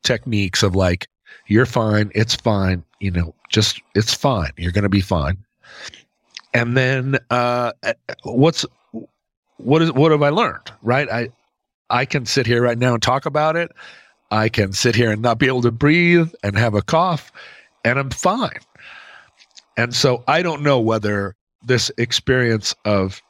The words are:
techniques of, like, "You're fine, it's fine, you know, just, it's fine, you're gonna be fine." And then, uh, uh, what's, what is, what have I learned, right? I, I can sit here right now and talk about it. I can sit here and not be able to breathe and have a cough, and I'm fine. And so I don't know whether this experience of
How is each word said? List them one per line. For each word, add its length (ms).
techniques 600
of, 120
like, 320
"You're 200
fine, 480
it's 200
fine, 480
you 120
know, 220
just, 300
it's 200
fine, 440
you're 140
gonna 180
be 120
fine." 360
And 200
then, 420
uh, 440
uh, 100
what's, 420
what 260
is, 80
what 200
have 120
I 60
learned, 420
right? 300
I, 180
I 140
can 200
sit 220
here 160
right 140
now 180
and 80
talk 240
about 280
it. 160
I 180
can 240
sit 220
here 160
and 100
not 180
be 80
able 140
to 100
breathe 600
and 140
have 160
a 80
cough, 500
and 120
I'm 120
fine. 500
And 180
so 320
I 140
don't 220
know 160
whether 560
this 340
experience 800
of 440